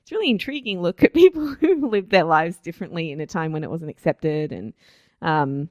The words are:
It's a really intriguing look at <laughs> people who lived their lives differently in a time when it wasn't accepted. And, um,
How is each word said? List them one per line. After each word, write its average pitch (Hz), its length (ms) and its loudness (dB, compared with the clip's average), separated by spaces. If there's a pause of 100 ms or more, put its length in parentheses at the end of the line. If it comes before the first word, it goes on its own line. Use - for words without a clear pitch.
It's - 100 -20
a - 20 -6
really 403 160 0
intriguing 226 520 -4
look 170 200 -2
at - 120 6
<laughs> - 0 -
people 302 400 4
who 311 340 0
lived 202 220 -2
their 180 140 6
lives 165 340 2
differently 165 520 -8
in 147 100 -8
a 151 60 -8
time 160 260 -4
when 156 120 -4
it - 60 -8
wasn't 156 200 -8
accepted. 151 600 -4
And, 101 220 -12 (480)
um, 147 480 -2